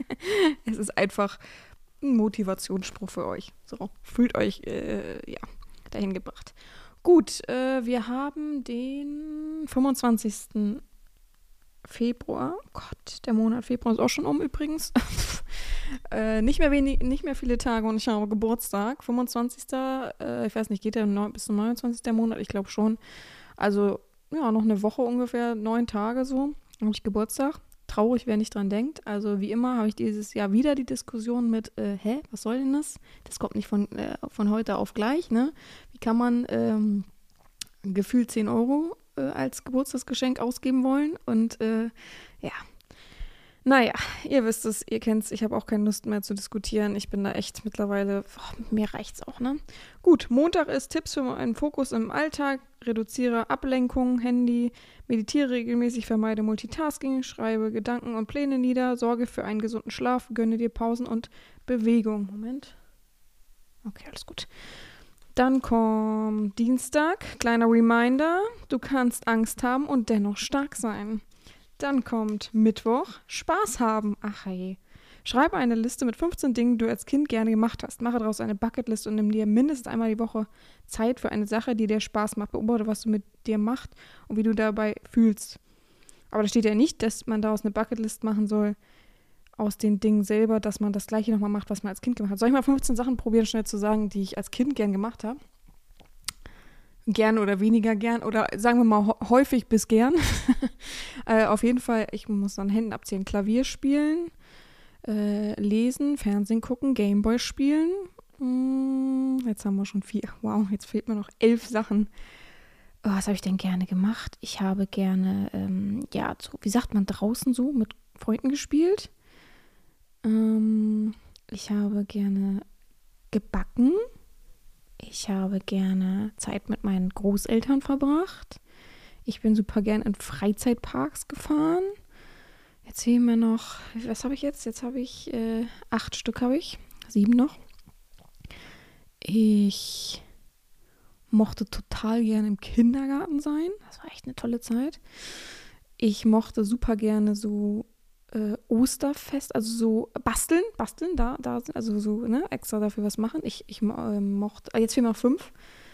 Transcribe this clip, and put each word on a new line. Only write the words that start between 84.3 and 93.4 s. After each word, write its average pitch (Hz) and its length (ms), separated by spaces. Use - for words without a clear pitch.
wie 214 80
du 220 100
dabei 214 400
fühlst. 226 480
Aber 214 120
da 208 60
steht 220 160
ja 214 120
nicht, 262 260
dass - 240
man 214 160
daraus 214 220
eine 208 80
Bucketlist 220 500
machen 214 240
soll 208 300
aus 208 200
den 208 220
Dingen 214 240
selber, 214 380
dass 208 180
man 208 140
das 196 160
Gleiche 220 240
nochmal 208 180
macht, 208 200
was 202 120
man 202 80
als - 120
Kind 247 140
gemacht 202 140
hat. 196 80
Soll 226 100
ich 262 60
mal 262 80
fünfzehn 269 320
Sachen 247 220
probieren, 220 300